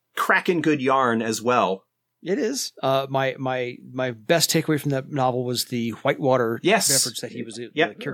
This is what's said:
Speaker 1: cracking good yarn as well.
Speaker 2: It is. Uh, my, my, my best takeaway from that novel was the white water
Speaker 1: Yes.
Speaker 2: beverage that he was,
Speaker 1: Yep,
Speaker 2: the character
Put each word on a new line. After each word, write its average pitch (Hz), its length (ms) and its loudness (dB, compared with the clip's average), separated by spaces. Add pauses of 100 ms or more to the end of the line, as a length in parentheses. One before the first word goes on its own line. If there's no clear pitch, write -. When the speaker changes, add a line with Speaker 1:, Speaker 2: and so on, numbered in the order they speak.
(160)
Speaker 1:
cracking - 440 2
good 147 220 2
yarn 127 400 2
as 110 180 -2
well. 104 440 2 (380)
Speaker 2:
It 196 160 -2
is. 254 340 -4 (100)
Uh, 135 260 0
my, 135 300 -2
my, 127 380 -4 (140)
my 127 200 -4
best 120 400 0
takeaway 156 280 0
from 147 120 -2
that 139 200 -4
novel 127 340 0
was 123 220 -4
the 117 240 -4 (120)
white 139 180 0
water 123 420 2
Speaker 1:
Yes. 190 260 4
Speaker 2:
beverage 131 320 0
that 117 120 -10
he 117 100 -8
was, 113 160 -12
Speaker 1:
Yep, 117 140 -12
Speaker 2:
the 170 320 0
character 143 100 -6